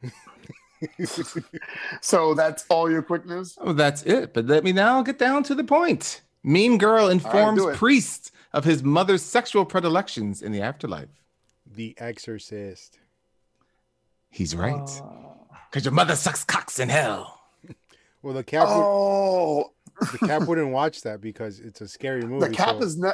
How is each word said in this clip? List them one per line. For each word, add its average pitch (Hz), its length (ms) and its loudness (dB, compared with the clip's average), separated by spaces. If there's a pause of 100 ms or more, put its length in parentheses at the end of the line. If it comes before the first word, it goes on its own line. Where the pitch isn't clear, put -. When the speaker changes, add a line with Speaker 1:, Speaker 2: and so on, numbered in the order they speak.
Speaker 1:
<laughs> 123 80 -12 (1900)
Speaker 2:
So 160 320 2
that's 151 360 0
all 165 220 2
your 160 100 0
quick 175 240 -4
news? 180 340 -10
Speaker 1:
Oh, 175 140 -2
that's 147 300 2
it. 220 300 0
But 117 120 -2
let 151 180 4
me 185 100 2
now 233 280 4
get 262 160 -4
down 277 260 2
to 277 120 -2
the 277 80 -2
point. 302 580 0 (220)
Mean 208 340 4
Girl 214 260 6
Speaker 2:
All 196 40 4
right, 185 60 4
Speaker 1:
informs 202 480 4
Speaker 2:
do 175 80 2
it. 139 80 -4
Speaker 1:
priest 240 540 2 (220)
of 139 120 0
his 151 180 2
mother's 180 380 2
sexual 220 440 0
predilections 165 760 -2
in 110 100 -8
the 101 100 -4
afterlife. 104 480 -8 (560)
Speaker 3:
The 110 320 -12
Exorcist. 107 1000 -14 (1300)
Speaker 1:
He's 80 260 -8
right. 104 180 -2 (300)
Speaker 4:
Uh, - 520 -20 (160)
Speaker 1:
'Cause 135 140 -6
your 127 80 -2
mother 160 220 2
sucks - 280 -4
cocks - 360 -4
in 127 100 -2
hell. 127 520 -2 (800)
Speaker 3:
Well, 139 120 -10
the 131 100 -6
Cap 160 240 2
would, 208 80 2
Speaker 2:
Oh. 196 1000 2 (380)
Speaker 3:
the 123 80 -12
Cap 156 280 2
wouldn't 160 240 0
watch 147 300 -2
that 107 200 -8
because 107 380 -12
it's 110 220 -18
a 104 60 -14
scary 131 360 -6
movie, 135 240 -2
Speaker 2:
The - 60 -4
Cap 220 240 0
Speaker 3:
so 254 60 -2
Speaker 2:
is 165 140 -4
ne-, 185 160 0